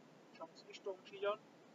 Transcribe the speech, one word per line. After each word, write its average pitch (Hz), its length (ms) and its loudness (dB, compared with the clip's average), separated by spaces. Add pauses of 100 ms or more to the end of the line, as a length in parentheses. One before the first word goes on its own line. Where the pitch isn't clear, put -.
(380)
সংশ্লিষ্ট - 500 -6
অংশীজন 196 500 4 (380)